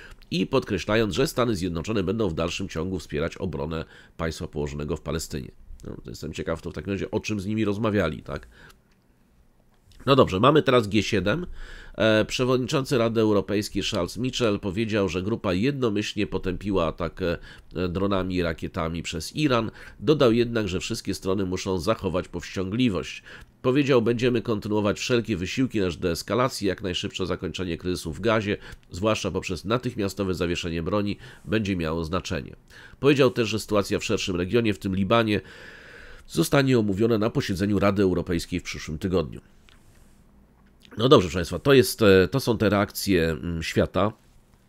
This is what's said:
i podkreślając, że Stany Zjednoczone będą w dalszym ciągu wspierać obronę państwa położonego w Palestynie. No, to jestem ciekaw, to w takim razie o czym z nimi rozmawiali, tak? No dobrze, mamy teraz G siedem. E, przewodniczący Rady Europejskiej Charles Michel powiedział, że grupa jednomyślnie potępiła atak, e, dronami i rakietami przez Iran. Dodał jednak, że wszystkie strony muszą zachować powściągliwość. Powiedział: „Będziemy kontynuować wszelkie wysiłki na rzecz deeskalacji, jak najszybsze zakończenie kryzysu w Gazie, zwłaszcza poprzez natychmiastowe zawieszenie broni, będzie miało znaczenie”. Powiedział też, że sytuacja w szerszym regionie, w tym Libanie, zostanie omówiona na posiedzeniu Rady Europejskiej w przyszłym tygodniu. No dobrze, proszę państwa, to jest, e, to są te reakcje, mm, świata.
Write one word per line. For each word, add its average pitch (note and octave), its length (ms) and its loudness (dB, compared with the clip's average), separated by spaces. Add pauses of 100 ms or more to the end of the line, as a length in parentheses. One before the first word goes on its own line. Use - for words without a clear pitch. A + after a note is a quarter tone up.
(320)
i F3+ 160 0
podkreślając, G#2+ 680 0
że C3 120 2
Stany A#2+ 280 0
Zjednoczone F2+ 480 -2
będą G2+ 260 0
w D#2+ 40 -4
dalszym F2 360 -4
ciągu F2+ 300 -4
wspierać D#2 380 -6
obronę D#2+ 480 -6 (320)
państwa E2 300 -6
położonego D2 500 -4
w - 40 -10
Palestynie. D#2 500 -6 (360)
No, - 160 -10
to - 60 -14
jestem D2 240 -10
ciekaw, E2 280 -4
to E2 100 -10
w - 20 -10
takim G2 200 -6
razie F#2 180 -6
o - 80 0
czym G#2+ 200 -6
z F#2 60 -6
nimi G#2+ 200 -2
rozmawiali, G2+ 580 0
tak? - 240 -10 (1600)
No C3+ 100 6
dobrze, F#2 240 6
mamy C#3+ 220 6
teraz B2 260 4
G G2 160 2
siedem. G#2+ 420 0 (500)
E, A2 300 4
przewodniczący C3 720 0
Rady A2+ 240 2
Europejskiej G2+ 600 2
Charles F2+ 340 -2
Michel A#2 420 0
powiedział, G2+ 500 0
że F2+ 120 -2
grupa G2+ 320 -2
jednomyślnie G#2 720 0
potępiła F#2 600 -2
atak, D#2+ 340 -4
e, - 680 -4
dronami F#2 460 0
i F2+ 60 2
rakietami E2 640 -4
przez - 320 -8
Iran. B2 360 0 (280)
Dodał D3 340 4
jednak, A#2 340 2
że F2 120 -2
wszystkie F#2+ 340 -4
strony F#2+ 320 0
muszą F#2 340 -2
zachować F2+ 480 -2
powściągliwość. F#2+ 960 -2 (380)
Powiedział: C3 400 4
„Będziemy A#2+ 400 2
kontynuować G#2 580 0
wszelkie A2 380 0
wysiłki A2 420 -2
na F#2 100 2
rzecz D#2+ 100 -6
deeskalacji, G2+ 680 -2
jak F2+ 140 -2
najszybsze F#2 440 -4
zakończenie F2 520 -4
kryzysu F2 360 -4
w D2+ 80 -12
Gazie, G#2 360 0 (340)
zwłaszcza G#2 400 -2
poprzez F2 340 -6
natychmiastowe G2+ 680 -2
zawieszenie E2+ 500 -2
broni, G2+ 340 -2 (280)
będzie G2+ 300 0
miało E2 280 -2
znaczenie”. D#2 520 -6 (440)
Powiedział B2+ 320 6
też, A#2+ 180 0
że G#2+ 100 -2
sytuacja G2+ 400 0
w - 40 -12
szerszym G2 320 -2
regionie, G#2 380 2
w G2 60 -12
tym F#2+ 160 -2
Libanie, G#2 460 2 (840)
zostanie C#3 520 2
omówiona G#2+ 380 2
na G#2+ 120 0
posiedzeniu G2+ 500 0
Rady G2+ 240 4
Europejskiej F2 560 0
w - 40 -12
przyszłym D#2 340 -8
tygodniu. E2 440 -2 (1600)
No A2+ 120 2
dobrze, A2+ 180 8
proszę E2 100 -4
państwa, E2+ 220 -4
to C#3+ 140 4
jest, B2+ 280 6
e, F#2+ 260 8
to C3+ 120 0
są A#2+ 180 0
te G#2 120 4
reakcje, G2 600 2
mm, E2 340 -4
świata. F#2 500 0 (560)